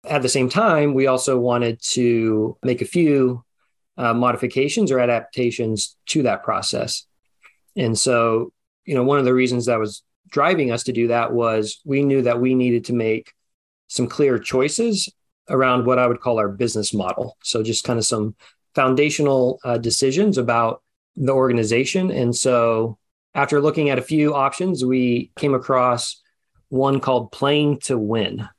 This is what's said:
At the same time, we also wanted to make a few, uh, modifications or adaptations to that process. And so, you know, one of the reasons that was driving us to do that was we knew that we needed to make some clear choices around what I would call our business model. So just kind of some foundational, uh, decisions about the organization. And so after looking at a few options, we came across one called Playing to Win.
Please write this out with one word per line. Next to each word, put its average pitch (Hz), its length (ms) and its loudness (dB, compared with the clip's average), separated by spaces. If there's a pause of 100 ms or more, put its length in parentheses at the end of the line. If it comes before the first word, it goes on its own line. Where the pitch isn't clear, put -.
At 147 140 -2
the 127 80 0
same 127 180 0
time, 156 460 2
we 131 140 2
also 127 320 0
wanted 120 420 0 (120)
to 113 680 0
make 123 220 -2
a - 20 -6
few, 139 580 0 (540)
uh, 120 160 0
modifications 127 800 0
or 127 80 2
adaptations 117 960 -2 (120)
to 156 120 0
that 110 220 0
process. - 640 -4 (680)
And 113 220 0
so, 117 560 0 (320)
you 156 80 -4
know, 127 100 2
one 139 140 2
of 131 80 2
the 127 80 4
reasons 123 320 2
that 120 140 0
was 107 240 -6 (260)
driving 147 420 0
us 117 120 -4
to 127 100 -4
do 117 140 0
that 117 260 0
was 113 500 -2
we 139 200 -2
knew 135 180 2
that 120 180 0
we 127 140 2
needed 123 320 2
to 123 80 -4
make 110 400 -2 (540)
some - 180 -4
clear 131 320 0
choices 190 760 -2 (380)
around 123 380 2
what 127 100 2
I 127 80 2
would 120 160 0
call 120 160 -2
our 104 120 0
business 107 440 -4
model. 98 480 -4
So 110 220 -4
just 113 220 -4
kind 120 120 0
of 110 80 -2
some 107 300 -2 (400)
foundational, 135 880 2
uh, 120 160 -2
decisions 135 580 0
about 117 460 0 (360)
the 135 140 0
organization. 131 760 2
And 120 260 0
so 117 600 0 (380)
after 143 260 2
looking 151 280 2
at 131 100 0
a 127 40 -6
few 151 300 2
options, 139 500 -2
we 127 520 0
came 143 180 0
across 127 680 0 (480)
one 135 300 0
called 123 320 -2
Playing 147 500 0
to 127 160 -2
Win. 104 500 -4 (120)